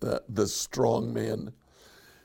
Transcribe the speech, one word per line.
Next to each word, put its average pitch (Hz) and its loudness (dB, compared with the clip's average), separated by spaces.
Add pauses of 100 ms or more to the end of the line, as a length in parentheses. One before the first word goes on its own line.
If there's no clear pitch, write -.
uh, - 0
the 107 2
strong 117 0
man. 113 -2 (720)